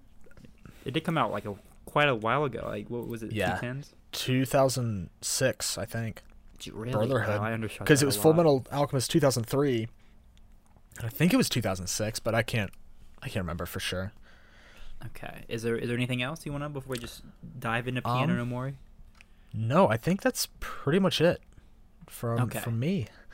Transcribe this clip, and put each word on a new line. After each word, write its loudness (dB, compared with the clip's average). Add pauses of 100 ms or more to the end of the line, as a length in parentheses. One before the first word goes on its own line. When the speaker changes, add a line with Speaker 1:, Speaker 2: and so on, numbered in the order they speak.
(840)
Speaker 1:
It -4
did -2
come 0
out, 2
like, -4
a, -6 (300)
quite 2
a 2
while 2
ago. -4
Like, -6
what -6
was -8
it, -8
Speaker 2:
Yeah. 2
Speaker 1:
two -6
tens? -8 (180)
Speaker 2:
Two 0
thousand 2 (120)
six, 0
I -4
think. -6 (340)
Speaker 1:
Did -14
you -12
really? -6
Speaker 2:
Brotherhood. 2
Speaker 1:
Wow, 0
I 0
undershot -4
Speaker 2:
'Cause 8
Speaker 1:
that 4
Speaker 2:
it 4
was 2
Speaker 1:
a -2
Speaker 2:
Full 10
Speaker 1:
lot. 4
Speaker 2:
Metal 4
Alchemist 0
two 4
thousand 4
three. 0 (1120)
I -4
think 4
it 6
was 4
two 0
thousand -2
six, -2
but 0
I 6
can't, -2 (500)
I -10
can't -2
remember -4
for -8
sure. -4 (960)
Speaker 1:
Okay. -12
Is -6
there, 0
is -4
there 0
anything -2
else -6
you -6
wanna, -6
before -8
we -2
just -12 (380)
dive 0
into -2
Piano 2
Speaker 2:
Um, 2
Speaker 1:
no -2
Mori? -6 (760)
Speaker 2:
No, 4
I 4
think 0
that's 0 (120)
pretty 0
much 4
it 4 (680)
from, -2
Speaker 1:
Okay. -2
Speaker 2:
from -2
me. 0 (260)